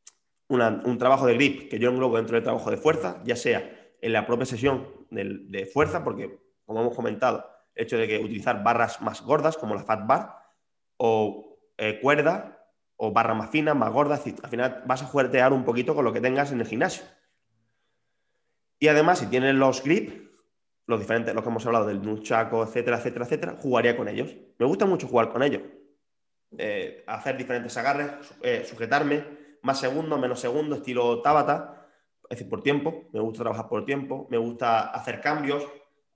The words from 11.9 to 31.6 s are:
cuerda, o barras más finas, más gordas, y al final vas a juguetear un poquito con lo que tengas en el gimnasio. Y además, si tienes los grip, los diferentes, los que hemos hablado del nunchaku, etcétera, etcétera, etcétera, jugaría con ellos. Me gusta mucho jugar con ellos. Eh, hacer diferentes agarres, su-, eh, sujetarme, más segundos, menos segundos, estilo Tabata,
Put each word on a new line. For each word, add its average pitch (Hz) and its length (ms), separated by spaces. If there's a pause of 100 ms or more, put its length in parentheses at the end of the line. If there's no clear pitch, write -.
cuerda, 147 640 (300)
o 110 160
barras 113 240
más 107 140
finas, 151 260
más 113 160
gordas, 143 340
y 113 160
al - 80
final 123 360
vas 127 160
a 143 40
juguetear 131 460
un 131 140
poquito 123 300
con 143 100
lo 110 80
que 110 80
tengas 135 300
en 123 100
el 110 60
gimnasio. 160 360 (1800)
Y 147 80
además, 151 320
si 123 80
tienes 127 280
los 135 280
grip, - 460 (580)
los 113 120
diferentes, 110 360
los 110 80
que 120 60
hemos 113 160
hablado 117 200
del 101 160
nunchaku, 113 640
etcétera, 117 340
etcétera, 120 280
etcétera, - 340
jugaría 120 360
con 113 120
ellos. 113 280 (220)
Me 117 80
gusta 190 200
mucho 180 220
jugar 117 220
con 120 140
ellos. 139 180 (960)
Eh, 104 480
hacer 131 320
diferentes 123 400
agarres, 143 480
su-, - 160
eh, 120 240
sujetarme, 143 580 (380)
más 135 180
segundos, 156 400
menos 123 200
segundos, 143 400
estilo 120 420
Tabata, 147 640 (360)